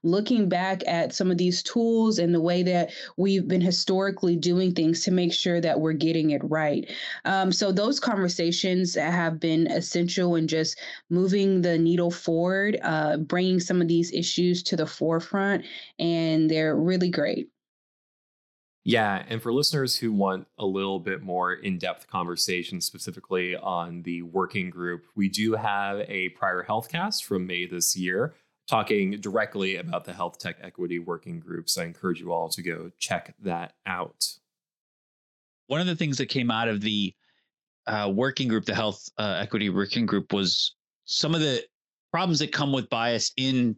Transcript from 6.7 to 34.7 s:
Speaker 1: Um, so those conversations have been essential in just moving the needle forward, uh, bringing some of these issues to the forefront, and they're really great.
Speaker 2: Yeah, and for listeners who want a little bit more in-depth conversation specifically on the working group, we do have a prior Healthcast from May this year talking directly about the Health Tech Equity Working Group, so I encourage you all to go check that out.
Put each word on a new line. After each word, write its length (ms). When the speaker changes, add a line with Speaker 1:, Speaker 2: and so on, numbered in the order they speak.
Speaker 1:
Um, 280
so 200
those 280
conversations 960
have 440
been 280
essential 640
in 140
just 320
moving 500
the 160
needle 320
forward, 720
uh, 360
bringing 420
some 240
of 40
these 240
issues 520
to 120
the 120
forefront, 760
and 500
they're 260
really 360
great. 380
Speaker 2:
Yeah, 460
and 100
for 140
listeners 420
who 160
want 360
a 80
little 340
bit 220
more 320
in-depth 540
conversation 760
specifically 720
on 460
the 220
working 480
group, 420
we 160
do 240
have 460
a 200
prior 380
Healthcast 560
from 220
May 220
this 280
year 380
talking 520
directly 560
about 300
the 80
Health 260
Tech 240
Equity 340
Working 420
Group, 300
so 140
I 20
encourage 360
you 120
all 160
to 140
go 340
check 460
that 300
out. 420